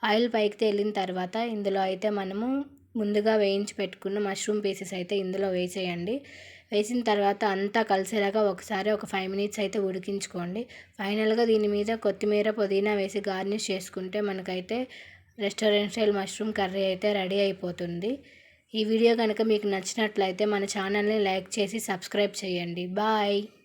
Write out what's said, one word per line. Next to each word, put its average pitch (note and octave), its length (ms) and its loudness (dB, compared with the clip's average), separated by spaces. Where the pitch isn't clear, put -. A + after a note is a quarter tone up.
ఆయిల్ A3+ 260 4
పైకి G#3+ 280 0
తేలిన G#3 360 0
తర్వాత F#3 420 -4
ఇందులో G3+ 320 0
అయితే F#3+ 300 0
మనము G3+ 380 -4
ముందుగా G#3 400 2
వేయించి G3+ 380 2
పెట్టుకున్న G3 460 -4
మష్రూమ్ G#3 440 -2
పీసెస్ F#3+ 300 -4
అయితే F3+ 240 -4
ఇందులో G3 320 -2
వేసేయండి. F3+ 680 -2
వేసిన A3 320 0
తర్వాత G3+ 440 2
అంతా G3+ 380 0
కలిసేలాగా G3+ 680 2
ఒకసారి F#3+ 420 -2
ఒక G#3 140 0
ఫైవ్ F#3+ 260 -4
మినిట్స్ G3+ 300 -2
అయితే G3 180 -2
ఉడికించుకోండి. F#3 800 -4
ఫైనల్గా G#3+ 520 2
దీని G#3+ 300 4
మీద G#3 220 0
కొత్తిమీర, G#3 540 2
పుదీనా G3+ 440 2
వేసి G3 320 -2
గార్నిష్ G3 420 -2
చేసుకుంటే F#3+ 520 -4
మనకైతే F#3 560 -4
రెస్టారెంట్ G#3 540 2
స్టైల్ G#3 200 2
మష్రూమ్ G3+ 400 -2
కర్రీ G3 320 0
అయితే F#3+ 280 0
రెడీ G3 260 0
అయిపోతుంది. F#3 720 -2
ఈ A3 100 2
వీడియో A3+ 320 6
కనుక A3 260 2
మీకు G#3+ 260 4
నచ్చినట్లయితే G3 800 0
మన G#3 200 2
ఛానల్ని G#3 540 0
లైక్ F#3+ 320 0
చేసి G#3 280 -2
సబ్స్క్రైబ్ G3+ 580 -2
చేయండి. F3 560 -4
బాయ్. G#3 460 2